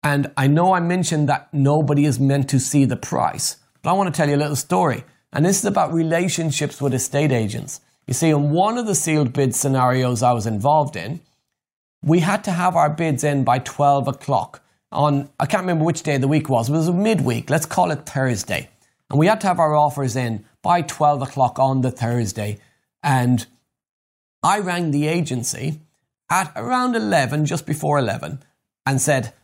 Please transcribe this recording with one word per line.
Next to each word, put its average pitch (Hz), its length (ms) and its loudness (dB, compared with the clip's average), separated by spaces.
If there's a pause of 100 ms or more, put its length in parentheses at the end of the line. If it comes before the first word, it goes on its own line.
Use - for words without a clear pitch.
And 143 320 0
I 135 120 2
know 170 260 4
I 180 80 2
mentioned 170 480 0
that - 240 -2
nobody 143 540 2
is 131 120 0
meant 139 300 2
to 135 100 2
see 139 280 2
the 123 100 -2
price, - 600 -4 (260)
but - 80 -2
I - 20 2
want 190 160 0
to 147 80 -6
tell 147 140 2
you 143 60 2
a 147 80 2
little 147 120 -2
story. 165 480 0 (260)
And 147 140 0
this 190 140 2
is - 80 -2
about 190 260 0
relationships 165 880 -2
with 139 140 0
estate 143 380 0
agents. 113 500 -4 (240)
You 127 80 -4
see, 160 160 2
in 147 180 2
one 196 300 0
of 233 80 -4
the 202 80 0
sealed 151 400 0
bid 135 200 0
scenarios 127 680 0
I 123 100 4
was 113 140 -2
involved 143 500 0
in, 107 240 -8 (840)
we 165 180 2
had 202 240 0
to 202 60 -2
have 175 260 0
our 151 120 4
bids 156 360 -2
in 143 200 0
by 123 140 2
twelve 143 500 0
o'clock - 540 -6 (280)
on, 143 380 0 (100)
I - 60 0
can't 185 200 -2
remember 165 200 0
which 165 180 -2
day 147 120 -2
of 135 80 0
the 139 60 2
week 151 160 2
it - 40 -10
was, 120 220 0
it - 20 0
was 160 180 0
midweek, 175 600 0
let's 156 160 0
call 180 240 0
it 151 160 -6
Thursday. 117 640 -4 (400)
And - 80 0
we 160 80 4
had 214 160 2
to 202 60 0
have 175 100 0
our 151 180 2
offers 139 400 0
in 113 300 -4 (160)
by - 180 2
twelve 147 400 0
o'clock 131 380 -2
on 135 240 2
the 127 80 0
Thursday. 110 680 -4 (440)
And 127 440 2 (960)
I 196 180 2
rang 175 320 -2
the 147 160 0
agency 151 720 -4 (500)
at 180 260 0
around 247 400 -2
eleven, 151 480 0
just 147 220 -4
before 147 320 -2
eleven, 101 440 -4 (440)
and 135 160 0
said 131 420 0